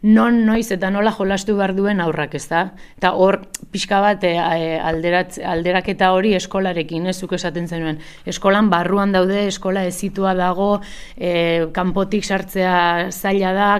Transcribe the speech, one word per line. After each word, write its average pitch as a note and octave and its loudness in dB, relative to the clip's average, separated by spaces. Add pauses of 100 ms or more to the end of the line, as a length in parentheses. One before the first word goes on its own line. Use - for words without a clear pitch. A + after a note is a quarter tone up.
non, A3+ 6
noiz A3+ 0
eta F#3 -2
nola G#3 2
jolastu G3 -2
behar G3 0
duen G3 2
haurrak, D#3 -2
ez C#3+ -8
da? E3+ 2 (340)
Eta F#3 2
hor, F#3+ 4 (320)
pixka G3 -2
bat, G3+ 2
e, F3 2
e, E3 -2 (100)
alderatz-, F3 -2
alderaketa F3+ 0
hori G3+ 2
eskolarekin, F3 -2
ez, F#3 -4
zuk F3+ -4
esaten E3+ -6
zenuen. D#3+ -6 (240)
Eskolan G3 2
barruan G3 2
daude, F#3+ 2
eskola F#3+ -2
hezitua F#3+ -2
dago, F#3 0 (440)
e, E3+ 0 (100)
kanpotik F#3+ 0
sartzea F#3 0
zaila G3 0
da G3+ 2